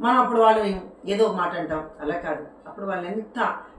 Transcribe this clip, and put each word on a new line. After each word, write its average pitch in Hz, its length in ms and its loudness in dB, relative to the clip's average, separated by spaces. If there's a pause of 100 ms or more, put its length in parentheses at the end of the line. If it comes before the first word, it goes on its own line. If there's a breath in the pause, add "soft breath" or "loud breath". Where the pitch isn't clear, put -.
మనం 240 200 4
అప్పుడు 233 220 4
వాళ్ళని 208 380 4 (260)
ఏదో 202 180 2
ఒక 185 120 0
మాట 175 200 -2
అంటాం, 156 340 -6 (100)
అలా 156 180 -4
కాదు. 151 280 -6 (200)
అప్పుడు 196 200 -12
వాళ్ళు 180 220 -4
ఎంత 214 480 -4 (220 loud breath)